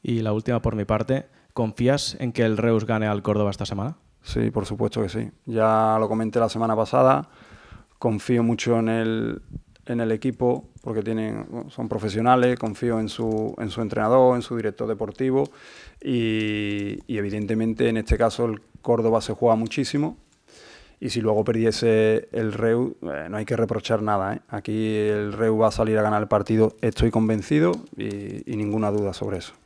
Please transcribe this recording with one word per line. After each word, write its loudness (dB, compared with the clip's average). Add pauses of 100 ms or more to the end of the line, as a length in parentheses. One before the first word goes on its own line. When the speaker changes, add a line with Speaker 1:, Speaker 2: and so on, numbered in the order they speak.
Speaker 1:
Y -2
la 0
última 0
por -2
mi -2
parte, 0 (260)
¿confías 0
en -4
que 0
el 2
Reus 2
gane 0
al -2
Córdoba 0
esta -6
semana? -6 (280)
Speaker 2:
Sí, -2
por -4
supuesto -4
que -2
sí. -8 (160)
Ya 2
lo 0
comenté 0
la 2
semana 0
pasada, 2 (680)
confío 0
mucho 2
en 0
el, -2 (440)
en -4
el 0
equipo -2 (120)
porque -4
tienen, -4
bueno, -12
son -8
profesionales, 2
confío -2
en -2
su, -2
en -4
su -6
entrenador, 4
en -2
su -8
director -4
deportivo -2 (580)
y, -2
y -6
evidentemente -2
en 0
este 2
caso 2
el -4 (200)
Córdoba 2
se -4
juega 4
muchísimo -2 (840)
y -6
si -2
luego 2
perdiese 2
el -2
Reus, 0 (100)
eh, -8
no -6
hay -6
que -2
reprochar 0
nada, 0
¿eh? -10
Aquí -4
el 0
Reus 2
va 6
a 4
salir 0
a 2
ganar 2
el -4
partido, 4
estoy 2
convencido 2 (240)
y, -8
y -4
ninguna 0
duda 0
sobre -6
eso. -12 (120)